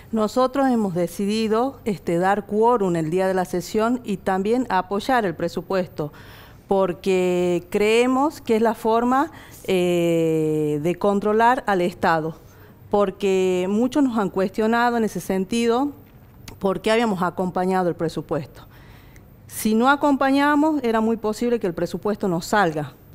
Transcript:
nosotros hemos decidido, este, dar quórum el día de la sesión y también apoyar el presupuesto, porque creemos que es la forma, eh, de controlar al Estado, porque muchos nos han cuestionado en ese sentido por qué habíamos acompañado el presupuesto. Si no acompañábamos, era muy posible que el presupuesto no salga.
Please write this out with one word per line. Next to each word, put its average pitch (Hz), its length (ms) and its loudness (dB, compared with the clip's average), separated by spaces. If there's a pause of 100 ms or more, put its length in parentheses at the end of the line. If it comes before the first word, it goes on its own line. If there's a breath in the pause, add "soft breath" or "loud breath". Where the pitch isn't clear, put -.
(120 loud breath)
nosotros 254 560 0
hemos 220 280 0
decidido, 214 880 -2
este, 180 320 -2
dar 190 300 0
quórum 208 500 2
el 156 140 -4
día 190 180 0
de 190 60 0
la 180 100 0
sesión 220 580 -2
y 196 140 -4
también 208 520 0
apoyar 202 560 0
el 170 100 -4
presupuesto, 170 760 -4 (560 loud breath)
porque 180 1000 0
creemos 247 720 2
que 226 160 0
es 214 40 0
la 220 120 2
forma, 240 580 0 (400 loud breath)
eh, 160 1120 2
de 170 140 0
controlar 214 720 2
al 190 140 2
Estado, 165 520 0 (560 soft breath)
porque 190 800 0
muchos 247 320 0
nos 247 160 0
han 196 140 0
cuestionado 226 680 0
en 226 60 0
ese 202 160 -4
sentido 233 720 0 (680)
por 185 240 -2
qué 220 80 0
habíamos 220 320 2
acompañado 185 680 0
el 160 60 0
presupuesto. 160 680 -6 (840 soft breath)
Si - 300 -2
no 240 160 4
acompañábamos, 285 920 2
era 226 180 0
muy 226 160 0
posible 226 420 -2
que 202 80 -2
el 165 80 -4
presupuesto 196 520 -4
no 165 140 -2
salga. 156 520 0 (220)